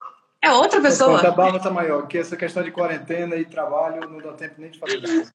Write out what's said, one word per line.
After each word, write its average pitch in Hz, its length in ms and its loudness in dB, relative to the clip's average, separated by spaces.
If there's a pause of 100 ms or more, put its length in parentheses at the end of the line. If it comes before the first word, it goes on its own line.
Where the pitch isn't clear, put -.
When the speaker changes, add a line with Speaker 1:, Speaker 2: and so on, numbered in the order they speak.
(420)
Speaker 1:
É 240 100 4
outra 302 280 4
Speaker 2:
Mas 277 140 4
Speaker 1:
pessoa." 262 240 6
Speaker 2:
pronto, 175 160 4
a - 20 0
barba 185 240 2
tá 190 100 -2
maior, 160 360 -2
que 175 100 -8
essa 170 180 -6
questão 170 280 -6
de 165 80 -6
quarentena 165 680 -6
e 165 80 -4
trabalho 160 640 -4
não 156 80 -18
dá 151 160 -14
tempo 156 240 -16
nem 160 140 -18
de - 80 -20
fazer - 240 -6
nada. 330 320 -2